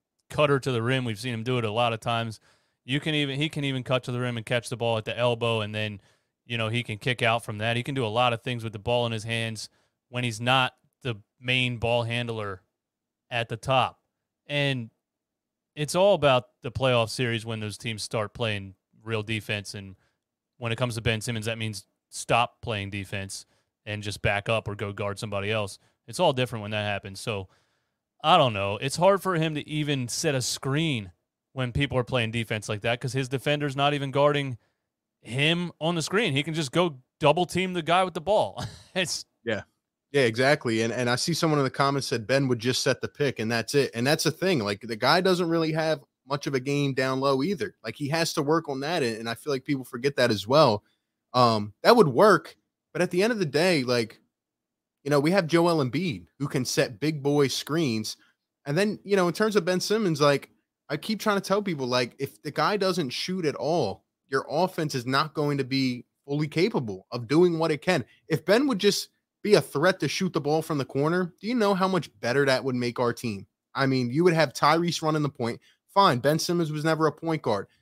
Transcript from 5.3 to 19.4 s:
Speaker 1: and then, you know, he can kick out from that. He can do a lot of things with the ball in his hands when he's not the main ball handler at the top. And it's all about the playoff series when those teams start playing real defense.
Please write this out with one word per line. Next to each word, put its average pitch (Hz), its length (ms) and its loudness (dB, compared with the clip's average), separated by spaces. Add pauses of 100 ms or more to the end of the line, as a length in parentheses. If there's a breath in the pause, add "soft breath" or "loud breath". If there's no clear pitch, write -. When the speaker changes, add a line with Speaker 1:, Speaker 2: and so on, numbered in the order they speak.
Speaker 1:
and 104 120 -6
then, 107 260 -6 (460)
you 120 120 -6
know, 110 120 -2
he 120 140 -2
can 110 160 -8
kick 123 240 -2
out 117 200 2
from 110 140 -10
that. 117 180 -2
He 120 80 -2
can 143 120 -6
do 127 100 -2
a - 20 -2
lot 120 240 2
of 113 120 -6
things 120 200 -6
with 110 100 -8
the 107 60 -10
ball 120 280 0
in 117 40 -2
his 110 120 -6
hands 113 460 -6 (400)
when 123 140 -4
he's 113 160 -4
not 127 360 2 (260)
the 120 140 -6 (240)
main 127 380 -2
ball 117 260 0
handler 113 580 -6 (720)
at 117 180 -4
the 117 80 -6
top. 123 420 0 (460)
And 139 460 -2 (840)
it's 151 200 -4
all 196 180 6
about 143 360 4 (120)
the 127 100 -10
playoff 120 380 2
series 117 340 -2
when 113 160 -8
those 107 200 -8
teams 113 240 -8
start 107 320 -6
playing 101 400 -4 (280)
real 110 200 -4
defense. 104 500 -6